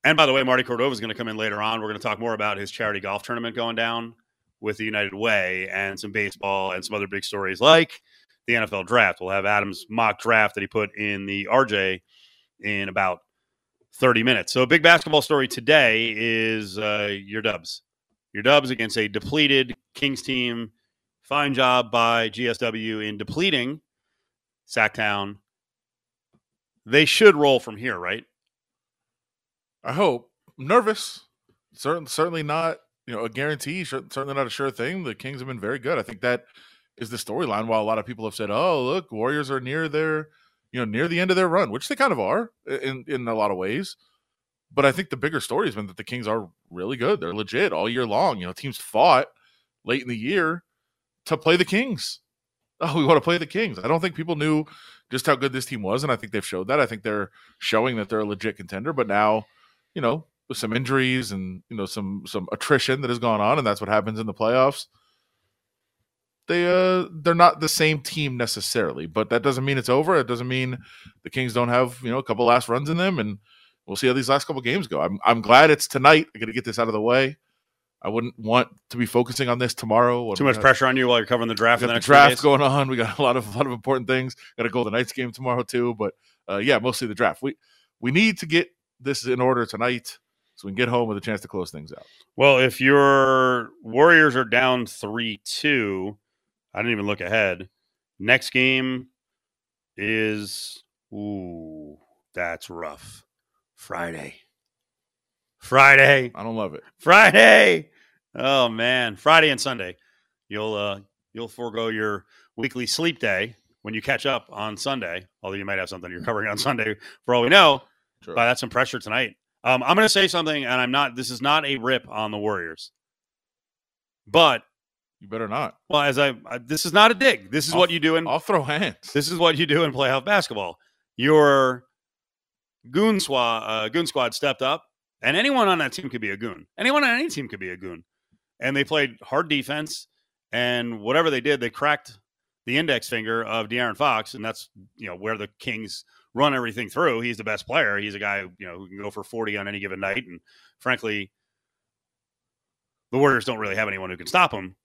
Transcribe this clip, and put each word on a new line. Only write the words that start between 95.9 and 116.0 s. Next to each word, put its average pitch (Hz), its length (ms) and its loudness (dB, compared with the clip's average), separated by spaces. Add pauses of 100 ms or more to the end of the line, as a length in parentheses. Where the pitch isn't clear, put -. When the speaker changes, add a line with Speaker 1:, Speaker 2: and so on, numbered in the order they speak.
Speaker 1:
I 95 60 -6
didn't 117 120 0
even 101 140 -2
look 101 140 -4
ahead. 95 500 -2 (480)
Next 120 320 0
game 131 580 0 (880)
is, 107 880 -4 (280)
ooh, 85 840 -12 (380)
that's 85 340 -8
rough. 82 560 -14 (500)
Friday. 82 600 -12 (1200)
Friday. 135 760 6
Speaker 2:
I - 80 -12
don't 113 140 -6
love 98 180 -4
it. - 80 -14 (160)
Speaker 1:
Friday. 180 920 8 (460)
Oh, 131 320 2
man. 117 480 -2
Friday 156 340 6
and 131 100 -2
Sunday. 101 360 -8 (520)
You'll, 107 260 -6
uh, 101 260 -4 (320)
you'll 113 160 -12
forego 113 400 -6
your 107 380 -4 (300)
weekly 123 300 -6
sleep 165 320 -4
day 107 380 -4 (260)
when 107 120 -10
you 110 80 -6
catch 135 240 -4
up 127 240 -4
on 104 260 -10
Sunday, 95 500 -8 (160)
although 95 140 -8
you 98 80 -8
might 98 140 -6
have 92 100 -6
something 90 220 -16